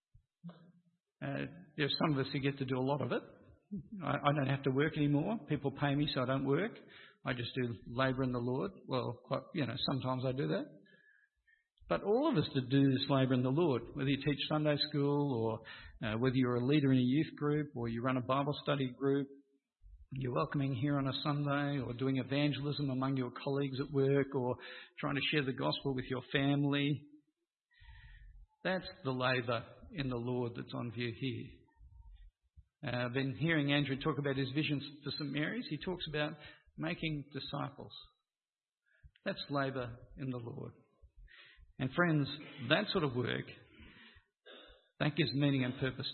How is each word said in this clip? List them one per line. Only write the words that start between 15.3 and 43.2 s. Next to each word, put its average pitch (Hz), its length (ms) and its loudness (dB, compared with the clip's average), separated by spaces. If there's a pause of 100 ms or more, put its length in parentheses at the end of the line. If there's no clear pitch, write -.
or, 113 280 2 (440)
uh, 110 140 0
whether 127 160 4
you're 123 220 4
a 120 80 2
leader 139 280 6
in 131 60 8
a - 20 6
youth 139 360 2
group 147 400 0
or 117 120 -2
you 117 140 -2
run 131 140 2
a 127 40 0
Bible 139 340 2 (100)
study 139 240 2 (100)
group, 139 300 2 (800)
you're 131 240 -4
welcoming 143 400 0
here 143 240 2
on 135 80 2
a 131 60 0 (100)
Sunday 143 560 0
or 120 140 -2
doing 131 260 0
evangelism 143 720 0
among 131 260 0
your 127 140 0
colleagues 139 480 -2
at 147 140 -4
work 139 420 4
or 123 220 0 (420)
trying 147 160 -2
to 139 60 0 (100)
share 151 140 2
the 127 80 0
gospel 139 420 -2
with 127 160 -4
your 127 120 -2 (100)
family, 143 720 2 (1600)
that's 180 220 -2 (180)
the 135 80 0
labour 127 500 0 (340)
in 139 140 -2
the 123 60 -2
Lord 120 380 -2
that's 131 200 -10
on 120 180 -6
view 117 260 -4
here. 123 280 -4 (1400)
Uh, 123 200 -2
I've 120 80 -4
been 135 200 -2
hearing 151 380 2
Andrew 143 240 2
talk 139 220 -2
about 143 180 0
his 135 180 -2
visions 147 280 0 (200)
for 139 160 -8
Saint 139 140 -6
Mary's. 196 360 -2
He 151 100 -4
talks 175 300 -6
about 151 260 -2 (440)
making 156 540 -4
disciples. 135 600 -8 (1300)
That's 196 240 -6
labour 135 400 -2 (300)
in 135 120 -6
the 123 60 -4
Lord. 120 360 -10 (1080)
And 135 160 -2
friends, 156 340 4 (400)
that 175 240 4
sort 180 120 2
of 127 120 0
work, 123 300 0 (1500)